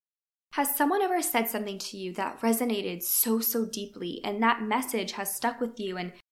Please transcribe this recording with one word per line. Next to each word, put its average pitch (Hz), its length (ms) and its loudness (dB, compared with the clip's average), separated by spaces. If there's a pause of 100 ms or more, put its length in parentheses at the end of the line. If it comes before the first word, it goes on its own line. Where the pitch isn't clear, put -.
(520)
Has 277 240 0
someone 311 240 4
ever 359 220 2
said 226 260 2
something 208 300 -4
to - 180 -8
you 185 180 -4
that - 280 -4
resonated 220 600 2
so, - 380 2
so 226 240 0
deeply, 202 580 -6
and 202 200 -2
that 226 180 4
message 214 520 0
has 196 220 -4
stuck 247 280 -2
with 233 180 -4
you 185 160 -4
and 180 160 -4 (180)